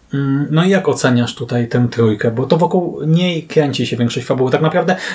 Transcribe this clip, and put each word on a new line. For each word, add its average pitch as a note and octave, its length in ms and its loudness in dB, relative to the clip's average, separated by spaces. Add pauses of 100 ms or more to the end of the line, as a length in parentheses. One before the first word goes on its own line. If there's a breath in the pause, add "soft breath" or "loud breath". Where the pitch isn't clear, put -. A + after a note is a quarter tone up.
(140)
Mm, C#3 360 0
no D#3+ 140 2
i F#3+ 60 2
jak F#3+ 180 0
oceniasz B2 460 0
tutaj A#2+ 340 -4
tę B2 220 2
trójkę? A2+ 400 2
Bo A#2+ 160 -2
to E3+ 100 4
wokół F3 500 0
niej E3 360 2
kręci C3+ 440 0
się A#2 100 -4
większość A#2 300 -2
fabuły. B2+ 240 0
Tak D3 120 2
naprawdę E3+ 340 0 (180 loud breath)